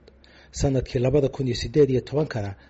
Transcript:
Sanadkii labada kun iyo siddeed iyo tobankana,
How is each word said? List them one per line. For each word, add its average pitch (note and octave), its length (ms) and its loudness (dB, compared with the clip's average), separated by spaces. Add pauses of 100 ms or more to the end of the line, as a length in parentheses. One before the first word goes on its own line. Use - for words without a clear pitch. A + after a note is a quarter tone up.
(520)
Sanadkii C3+ 480 0
labada C3 300 2
kun C3 180 -4
iyo A#2 80 -2
siddeed C3+ 340 2
iyo B2+ 120 2
tobankana, A#2+ 540 -4 (140)